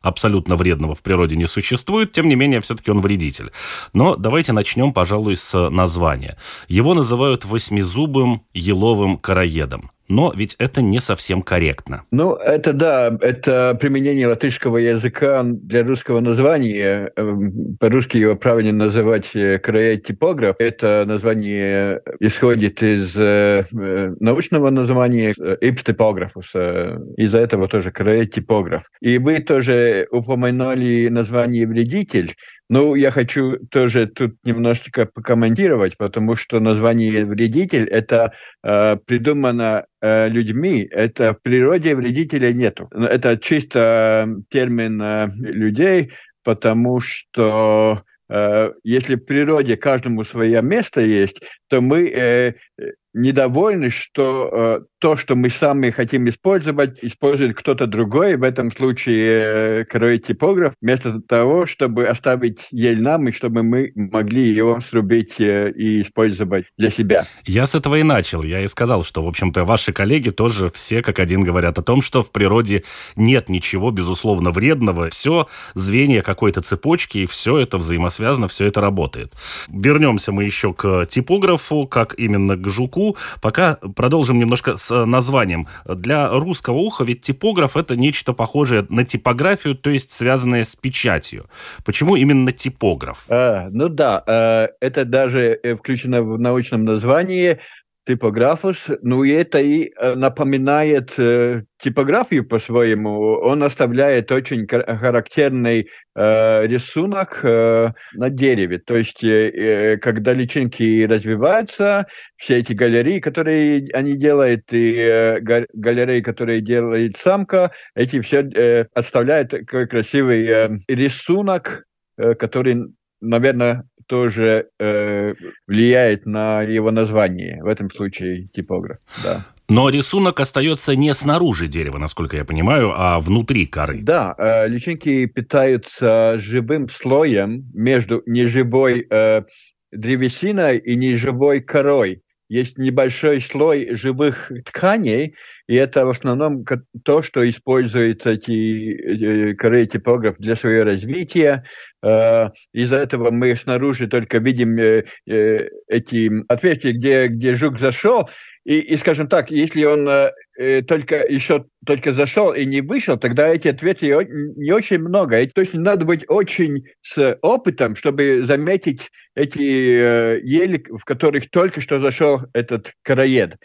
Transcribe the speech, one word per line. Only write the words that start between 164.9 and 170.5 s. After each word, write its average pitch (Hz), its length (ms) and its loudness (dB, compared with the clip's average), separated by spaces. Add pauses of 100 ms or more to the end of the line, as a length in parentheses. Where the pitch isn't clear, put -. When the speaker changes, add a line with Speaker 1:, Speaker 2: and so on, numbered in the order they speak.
Speaker 2:
много. 160 420 0
И, 131 60 2
то - 160 0
есть 185 100 -2
надо 175 320 0
быть 165 240 -2
очень 156 560 0 (160)
с 135 420 0
опытом, 156 540 0
чтобы 139 480 0
заметить 147 640 -2 (260)
эти, 135 640 0
э, 117 440 2
ели, 165 480 0